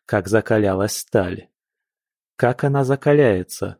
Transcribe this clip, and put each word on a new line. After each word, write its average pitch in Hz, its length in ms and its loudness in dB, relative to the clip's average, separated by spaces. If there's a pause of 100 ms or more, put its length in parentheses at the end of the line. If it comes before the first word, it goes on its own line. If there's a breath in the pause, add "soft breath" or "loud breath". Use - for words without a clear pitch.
"Как 95 240 -2
закалялась 104 680 0
сталь". 92 520 -4 (880)
Как 127 280 0
она 139 200 0
закаляется, 127 960 0